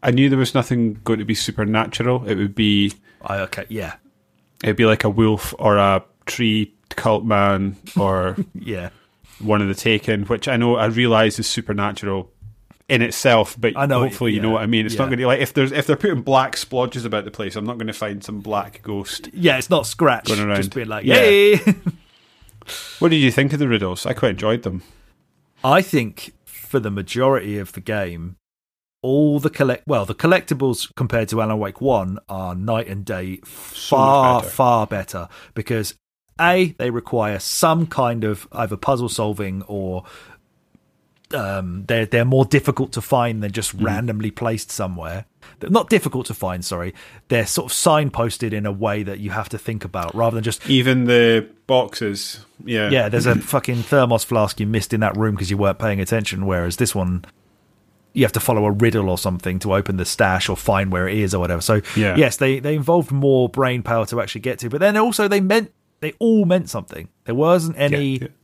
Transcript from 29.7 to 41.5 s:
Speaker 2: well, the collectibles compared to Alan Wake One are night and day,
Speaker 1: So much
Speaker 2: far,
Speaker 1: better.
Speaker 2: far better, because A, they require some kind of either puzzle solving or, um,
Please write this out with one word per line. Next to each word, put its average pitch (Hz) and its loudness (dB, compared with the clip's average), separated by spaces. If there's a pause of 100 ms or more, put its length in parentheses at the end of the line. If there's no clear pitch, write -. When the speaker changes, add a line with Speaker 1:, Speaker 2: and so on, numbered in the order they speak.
Speaker 2:
well, 123 0
the 98 -6
collectibles 139 0
compared 117 -2
to 113 0
Alan 110 -2
Wake 98 -6
One 104 0
are 95 -8
night 110 -2
and 98 -8
day, 92 -8 (340)
Speaker 1:
So - 0
much 135 6
Speaker 2:
far, 131 6
Speaker 1:
better. - -4
Speaker 2:
far 120 2
better, 95 -8 (240)
because 110 -4 (480)
A, 175 2
they 123 -2
require 113 -2
some 160 2
kind 120 -2
of 107 -6
either 104 -6
puzzle 123 -2
solving 101 -4
or, 95 -8 (1300)
um, 98 -6